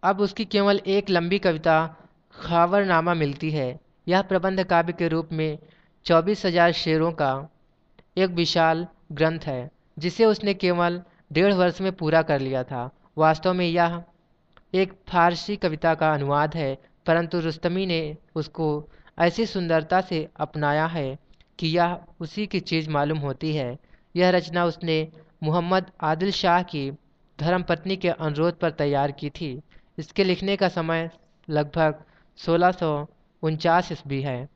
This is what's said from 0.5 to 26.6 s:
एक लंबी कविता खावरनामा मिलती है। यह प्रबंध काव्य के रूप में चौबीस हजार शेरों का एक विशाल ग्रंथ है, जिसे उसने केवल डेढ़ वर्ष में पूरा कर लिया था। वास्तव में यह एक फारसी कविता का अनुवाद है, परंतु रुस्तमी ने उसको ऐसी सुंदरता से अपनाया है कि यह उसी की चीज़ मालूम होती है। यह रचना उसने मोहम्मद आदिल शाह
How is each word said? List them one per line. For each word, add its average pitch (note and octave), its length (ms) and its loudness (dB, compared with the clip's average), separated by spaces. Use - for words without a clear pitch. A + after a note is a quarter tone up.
एक G3 240 0
लंबी F3 280 2
कविता E3 580 2
खावरनामा F3 800 2
मिलती D3+ 360 -2
है। D3 300 -4
यह F#3 140 2
प्रबंध F#3+ 420 0
काव्य F3 280 2
के E3+ 160 -2
रूप D#3+ 240 -2
में D#3 260 -4
चौबीस F3 420 2
हजार F3 260 4
शेरों D#3+ 400 0
का C#3+ 360 -2
एक F#3 140 2
विशाल E3 560 2
ग्रंथ D#3+ 280 0
है, B2+ 300 -8
जिसे F3 260 0
उसने G#3 300 2
केवल F3 480 0
डेढ़ F#3 200 4
वर्ष F3+ 280 2
में F#3+ 120 -2
पूरा D#3+ 300 2
कर D3+ 180 0
लिया C3 240 -2
था। B2+ 260 -8
वास्तव D#3 360 2
में F3+ 140 0
यह E3+ 340 0
एक F#3+ 180 2
फारसी F3 480 2
कविता E3 380 0
का D#3 200 0
अनुवाद D3 400 0
है, C#3 240 -4
परंतु E3+ 340 0
रुस्तमी E3+ 460 -2
ने D#3+ 300 -4
उसको D3+ 540 -4
ऐसी F3 280 2
सुंदरता E3+ 540 0
से E3+ 360 -6
अपनाया D3+ 500 -2
है D3 320 -6
कि E3 80 -4
यह E3+ 320 2
उसी G3+ 260 -6
की F#3+ 140 -4
चीज़ D#3+ 300 -4
मालूम D3+ 280 0
होती D3 380 -4
है। C3 220 -6
यह F3+ 140 4
रचना F3 340 0
उसने E3 440 -2
मोहम्मद F3 480 0
आदिल E3 300 0
शाह F3+ 320 2